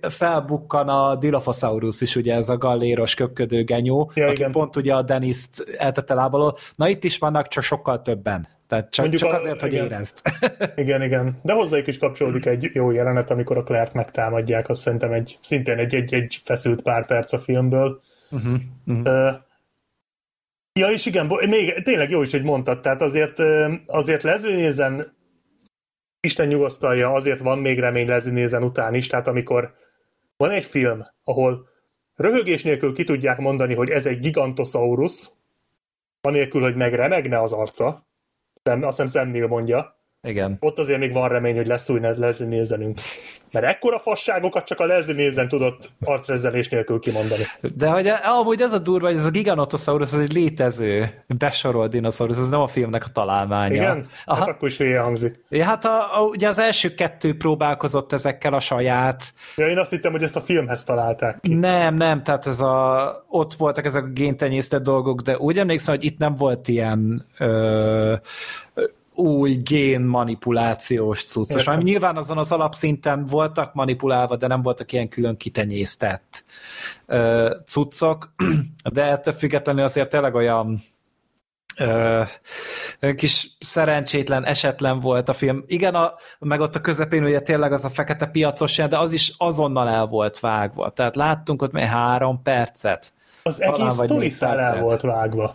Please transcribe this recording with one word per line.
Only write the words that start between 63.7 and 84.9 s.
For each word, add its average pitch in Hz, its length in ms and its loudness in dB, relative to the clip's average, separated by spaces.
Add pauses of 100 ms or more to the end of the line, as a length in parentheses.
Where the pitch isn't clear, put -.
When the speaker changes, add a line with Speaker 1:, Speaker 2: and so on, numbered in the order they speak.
Speaker 1:
ezek 139 200 -2
a 131 40 -8
géntenyésztett 135 760 0
dolgok, 131 380 0
de 127 180 -2
úgy 160 200 0
emlékszem, 165 360 2
hogy 139 100 -2
itt 151 140 -4
nem 151 160 0
volt 131 340 0
ilyen, 113 580 0 (120)
ö, 110 760 2 (600)
ö, - 100 0 (300)
új 143 400 2
génmanipulációs 123 1700 0
cuccos. 113 360 -2
Speaker 2:
Értem. 139 140 2
Speaker 1:
Már 165 80 0
nyilván 185 340 2
azon 156 220 -4
az 156 140 0
alapszinten 151 720 0
voltak 156 480 -2
manipulálva, 127 600 0
de 123 100 -2
nem 127 160 0
voltak 123 300 -4
ilyen 120 160 -2
külön 117 280 -2
kitenyésztett, 104 1080 -4 (640)
ö, 117 480 2 (120)
cuccok, 156 640 -2 (240)
<clears throat> 127 360 -4
de 139 100 2
ettől 143 320 0
függetlenül 139 480 0
azért 135 260 0
tényleg 139 260 0
olyan, 113 460 2 (1000)
ö, 113 440 2 (960)
kis - 440 0
szerencsétlen, 143 840 0
esetlen 135 560 0